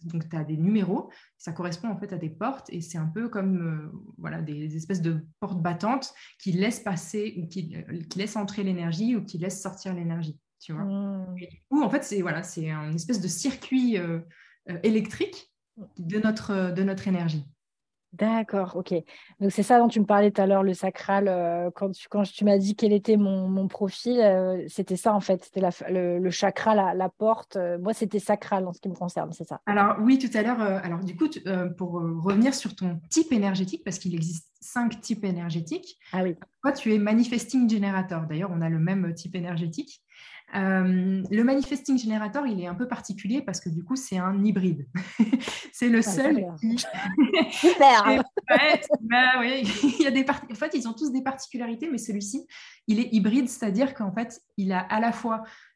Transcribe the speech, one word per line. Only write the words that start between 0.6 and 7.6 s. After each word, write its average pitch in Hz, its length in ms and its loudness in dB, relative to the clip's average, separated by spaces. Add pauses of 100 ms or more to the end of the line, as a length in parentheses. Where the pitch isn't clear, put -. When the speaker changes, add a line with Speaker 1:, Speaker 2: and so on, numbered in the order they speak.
Speaker 1:
Ça - 140 -12
correspond, 175 360 -6
en 202 100 -6
fait, 202 140 -10
à 175 60 -8
des 160 100 -6
portes. 233 420 -8
Et 175 120 -8
c'est - 160 -10
un 160 80 -2
peu 220 240 -4
comme, 190 260 0
euh, 160 420 -6 (200)
voilà, 165 240 -8
des, 151 260 -8
des 151 80 -8
espèces 170 240 -4
de 160 260 -2 (140)
portes 190 220 -4
battantes 202 500 -2 (260)
qui 190 140 -4
laissent 202 280 0
passer 208 580 -6
ou 165 100 -8
qui, 165 260 -8